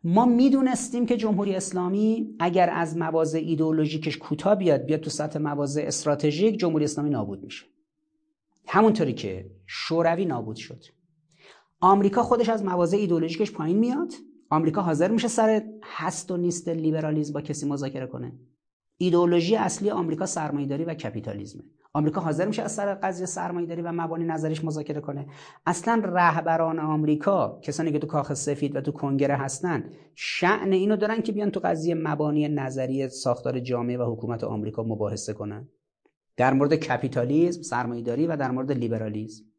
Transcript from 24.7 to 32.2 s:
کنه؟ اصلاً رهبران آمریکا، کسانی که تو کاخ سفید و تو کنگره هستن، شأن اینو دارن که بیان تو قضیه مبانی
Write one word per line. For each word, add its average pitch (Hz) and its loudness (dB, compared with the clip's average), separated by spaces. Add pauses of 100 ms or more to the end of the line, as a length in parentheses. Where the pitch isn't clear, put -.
کنه؟ 143 -8 (400)
اصلاً 220 0
رهبران 165 2
آمریکا، 156 0
کسانی 156 -2
که 147 0
تو 147 -2
کاخ 147 -2
سفید 143 -2
و 135 -2
تو 143 -4
کنگره 139 0
هستن، 139 -4 (240)
شأن - 0
اینو 196 4
دارن 214 0
که 226 -2
بیان 202 0
تو 190 -4
قضیه 170 0
مبانی 151 0